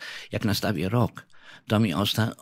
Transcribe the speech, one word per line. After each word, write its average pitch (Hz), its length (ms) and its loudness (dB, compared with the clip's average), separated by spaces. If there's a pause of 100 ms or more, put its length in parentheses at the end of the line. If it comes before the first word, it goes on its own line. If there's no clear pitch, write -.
(320)
Jak 113 120 -4
nastawię 98 440 0
rock, 113 380 0 (400)
to 110 140 4
mi 101 140 2
osta-, 107 480 0